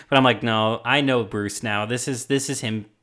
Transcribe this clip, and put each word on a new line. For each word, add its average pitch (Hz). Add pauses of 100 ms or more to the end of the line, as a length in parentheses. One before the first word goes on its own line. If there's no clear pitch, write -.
(100)
but 139
I'm 131
like, 117
"No, 110
I 135
know 131
Bruce 104
now. 107
This 123
is, 123
this 139
is 135
him 110 (160)